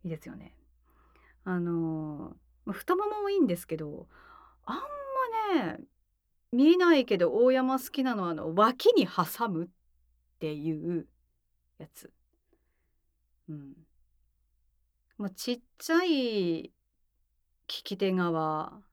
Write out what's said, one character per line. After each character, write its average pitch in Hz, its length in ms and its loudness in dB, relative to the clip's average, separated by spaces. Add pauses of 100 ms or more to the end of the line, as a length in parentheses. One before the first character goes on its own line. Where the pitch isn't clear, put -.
い 180 60 -10
い - 20 -6
で 160 100 -8
す - 80 -18
よ - 60 -16
ね。 - 220 -20 (880)
あ 180 160 -2
の、 160 760 -4 (280)
ま、 208 80 -6
太 - 240 -2
も 403 100 -2
も 415 160 -4
も 403 80 -2
い 403 60 0
い - 20 2
ん 302 80 6
で 180 100 0
す - 120 -14
け 160 80 -6
ど、 156 320 -12 (560)
あ 240 100 -8
ん 311 40 -6 (760)
ま 226 200 0
ね、 - 40 -14 (760)
見 302 260 8
な 349 160 8
い 269 100 4
け 208 140 0
ど、 170 160 4
大 240 160 6
山 262 300 2
好 - 80 -12
き 269 160 -2
な 254 100 0
の 202 80 -2
は、 175 80 -2
あ 165 40 -2
の、 160 200 -6
脇 220 400 4
に 254 120 4
挟 185 420 -2
む 170 160 -2
っ 180 40 -16 (680)
て 156 160 -6
い 160 440 -4
う - 100 -10 (680)
や 156 160 -20
つ。 - 200 -20 (1400)
う 165 40 -10
ん。 139 220 -14 (1400)
ま、 202 120 -6
ち 247 240 -6
っ 240 60 -14 (160)
ち - 160 -6
ゃ 349 120 4
い 220 580 0
利 - 100 -16 (960)
き - 320 -10
手 190 140 0
側 160 680 -2 (120)